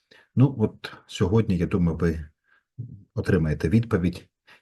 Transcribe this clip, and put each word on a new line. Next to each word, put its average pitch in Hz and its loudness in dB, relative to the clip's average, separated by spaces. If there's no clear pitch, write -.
Ну, 131 4
от - -4
сьогодні, 92 0
я 85 -2
думаю, 82 0
ви 80 -2
отримаєте 82 0
відповідь, 90 0